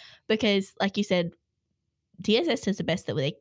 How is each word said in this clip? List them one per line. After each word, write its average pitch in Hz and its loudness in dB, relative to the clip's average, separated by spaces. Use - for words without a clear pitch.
Because 208 0
like 196 -2
you 202 2
said, 175 0
D 208 4
S 339 0
S 277 0
does 196 -2
the 185 -4
best - -2
that 104 -4
they, 143 -2